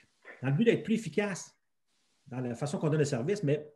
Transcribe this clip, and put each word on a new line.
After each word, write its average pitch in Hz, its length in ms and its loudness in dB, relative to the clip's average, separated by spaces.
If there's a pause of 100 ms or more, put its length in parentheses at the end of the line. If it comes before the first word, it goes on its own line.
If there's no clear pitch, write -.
(440)
dans 127 60 0
le 139 60 2
but 214 100 2
d'être 208 180 4
plus 220 120 2
efficace 202 600 -4 (720)
dans 123 120 -8
la 123 160 -4
façon 147 220 -4
qu'on 165 120 0
donne 151 100 2
le 147 60 4
service, 143 380 -2
mais 147 320 0